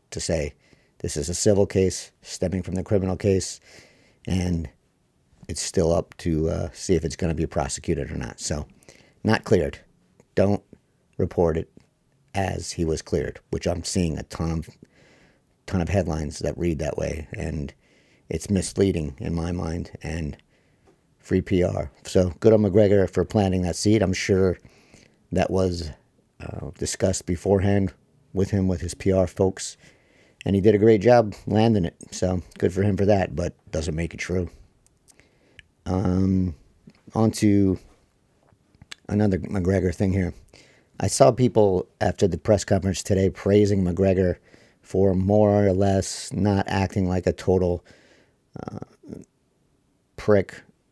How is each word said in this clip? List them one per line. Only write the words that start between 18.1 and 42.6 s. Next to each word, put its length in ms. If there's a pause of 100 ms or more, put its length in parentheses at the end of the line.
it's 200
misleading 720
in 140
my 180
mind, 400 (120)
and 340 (840)
free 220
P 200
R. 300 (140)
So 340
good 140
on 80
McGregor 500
for 140
planting 380
that 120
seed. 260
I'm 120
sure 440 (720)
that 220
was, 400 (480)
uh, 380
discussed 480
beforehand 640 (400)
with 200
him, 180
with 100
his 140
P 180
R 160
folks, 480 (680)
and 100
he 60
did 120
a 40
great 240
job 340 (100)
landing 380
it. 140 (140)
So 320 (160)
good 120
for 100
him 140
for 100
that, 300
but 180 (180)
doesn't 220
make 200
it 80
true. 280 (1400)
Um, 680 (580)
on 180
to 460 (1300)
another 300
McGregor 540
thing 200
here. 200 (640)
I 100
saw 240
people 580 (100)
after 280
the 100
press 260